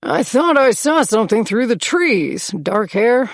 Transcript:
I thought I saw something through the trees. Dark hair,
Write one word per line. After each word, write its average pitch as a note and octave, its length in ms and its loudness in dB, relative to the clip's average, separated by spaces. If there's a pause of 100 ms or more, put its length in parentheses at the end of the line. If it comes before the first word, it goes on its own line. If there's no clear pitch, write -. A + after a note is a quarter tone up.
I E3 220 -2
thought D#4 340 2
I C4+ 140 4
saw D4+ 320 2
something G#3+ 420 0
through A#3+ 220 -2
the A3+ 100 0
trees. A3 720 -2
Dark F#3+ 420 -4
hair, A#3 420 2